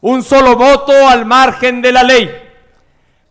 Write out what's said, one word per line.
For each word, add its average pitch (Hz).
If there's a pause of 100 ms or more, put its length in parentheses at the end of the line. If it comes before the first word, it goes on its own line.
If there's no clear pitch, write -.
un 254
solo 262
voto 277
al 240
margen 247
de 247
la 254
ley. 247 (800)